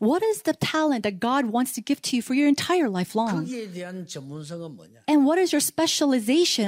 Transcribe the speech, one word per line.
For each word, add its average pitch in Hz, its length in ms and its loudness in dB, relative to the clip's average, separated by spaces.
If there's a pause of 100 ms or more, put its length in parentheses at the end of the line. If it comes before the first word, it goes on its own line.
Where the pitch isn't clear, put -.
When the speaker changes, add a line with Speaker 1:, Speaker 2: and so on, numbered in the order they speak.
Speaker 1:
What 311 240 2
is 427 160 -2
the 311 160 0
talent 302 480 0
that 196 160 -4
God 240 320 0
wants 254 240 0
to 220 80 -8
give - 240 -2
to 254 80 0
you 226 40 -2
for 254 120 -4
your 285 160 4
entire 302 400 2
life 180 240 -4
long? 220 160 0 (160)
Speaker 2:
거기에 226 240 -10
대한 180 360 -12
전문성은 151 680 -14
뭐냐? 107 320 -20
Speaker 1:
And 294 160 6
what 311 160 4
is 370 160 2
your 294 80 4
specialization 277 1040 2